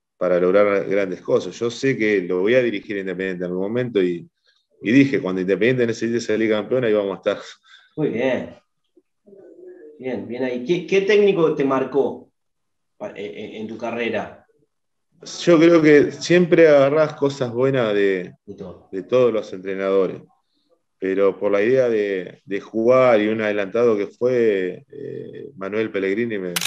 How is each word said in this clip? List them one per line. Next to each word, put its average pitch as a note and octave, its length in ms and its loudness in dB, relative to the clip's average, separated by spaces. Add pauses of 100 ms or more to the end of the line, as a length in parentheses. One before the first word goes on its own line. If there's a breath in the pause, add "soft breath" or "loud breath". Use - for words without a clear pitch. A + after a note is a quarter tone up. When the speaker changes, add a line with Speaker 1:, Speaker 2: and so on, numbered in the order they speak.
(220)
Speaker 1:
para F2+ 160 2
lograr G2 500 2
grandes F#2+ 320 -2
cosas. G2 380 -2
Yo A#2+ 100 -4
sé B2+ 300 -2
que G#2+ 220 2
lo F2+ 220 -2
voy A2 120 2
a B2+ 80 4
dirigir G#2 340 -4
Independiente F#2 480 -6
en F2+ 60 -6
algún F2+ 160 -4
momento A2+ 340 -2
y, F2 240 -2 (560)
y G2+ 120 -2
dije, C3+ 280 4
"Cuando F#2 200 -2
Independiente G#2 440 0
necesite A2+ 360 -4
salir A2 280 -2
campeón, G#2+ 360 0
ahí A2 80 2
vamos G2+ 220 0
a - 20 -8
estar". G2 220 -4 (580 soft breath)
Speaker 2:
Muy D3+ 140 -2
bien. A#2+ 440 -4 (1400)
Bien, A2+ 300 -8
bien B2 160 -6
ahí. B2 200 -6
¿Qué, E3+ 220 -2
qué F#3+ 140 2
técnico F#3+ 560 2
te C#3+ 80 0
marcó C3+ 680 -2 (680)
pa-, G#2 200 -12
eh, G2+ 100 -10
eh, G#2 320 -14
en A2 80 -10
tu A2 100 -12
carrera? A2+ 720 -6 (960)
Speaker 1:
Yo F3 140 6
creo E3 240 6
que D3 300 6
siempre E3+ 560 4
agarrás D3 460 4
cosas C#3 380 -2
buenas B2 400 0
de, F#2+ 400 0 (140)
Speaker 2:
De G2+ 80 -16
todo. F#2 380 -18
Speaker 1:
de F#2+ 100 -8
todos B2 300 2
los G#2 200 -4
entrenadores. F#2+ 680 -2 (800)
Pero F#2+ 360 0
por G2+ 140 -2
la G2+ 120 2
idea B2+ 260 2
de, G2+ 560 -4
de G2 160 -6
jugar A#2+ 600 2
y G#2 60 2
un A2 140 -2
adelantado G#2+ 560 0
que G2+ 100 -2
fue, A2 840 -2
eh, F2 680 -14
Manuel G#2 340 -4
Pellegrini G2+ 480 -2
me F2+ 160 -6 (120)